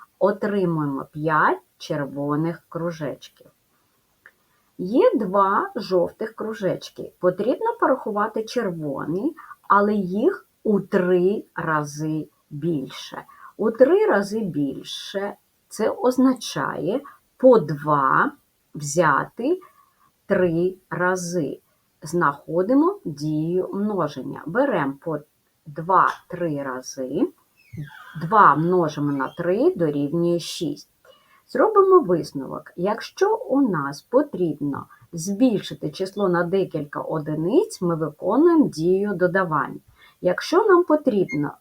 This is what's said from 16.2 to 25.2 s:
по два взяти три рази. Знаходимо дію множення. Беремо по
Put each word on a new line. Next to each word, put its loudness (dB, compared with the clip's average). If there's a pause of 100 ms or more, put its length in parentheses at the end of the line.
по 8
два 2 (440)
взяти 0 (680)
три 2 (140)
рази. -4 (420)
Знаходимо 0
дію -4
множення. -4
Беремо -2
по -6 (460)